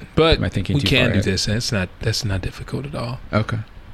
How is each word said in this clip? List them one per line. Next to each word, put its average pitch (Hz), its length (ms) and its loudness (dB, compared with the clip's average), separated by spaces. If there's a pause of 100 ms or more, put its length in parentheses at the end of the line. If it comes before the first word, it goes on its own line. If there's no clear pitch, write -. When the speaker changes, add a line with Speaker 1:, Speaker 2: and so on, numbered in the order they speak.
(140)
Speaker 1:
but 156 240 6
Speaker 2:
am 110 60 0
I 95 40 0
thinking 98 260 -2
Speaker 1:
we 143 80 2
Speaker 2:
too 101 60 0
Speaker 1:
can 127 180 4
Speaker 2:
far - 80 2
Speaker 1:
do 98 60 4
Speaker 2:
ahead? 98 40 0
Speaker 1:
this. 95 220 0
That's 110 260 -2
not, 92 160 0 (120)
that's - 240 -2
not 98 180 -2
difficult - 440 -6
at 143 80 -10
all. 123 240 -6 (140)
Speaker 2:
Okay. 110 260 0 (360)